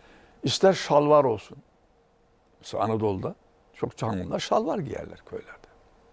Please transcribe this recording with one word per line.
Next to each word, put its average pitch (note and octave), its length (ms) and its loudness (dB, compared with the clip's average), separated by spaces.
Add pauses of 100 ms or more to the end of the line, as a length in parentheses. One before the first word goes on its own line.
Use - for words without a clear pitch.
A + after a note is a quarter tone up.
(420)
ister F#3+ 300 4
şalvar D3 520 4
olsun. A2+ 340 -4 (1000)
Mesela - 240 -6
Anadolu'da A2 500 -2 (400)
çok - 280 -8
hanımlar D#3+ 360 -4
şalvar A3 400 -2
giyerler - 400 -10
köylerde. - 500 -16 (440)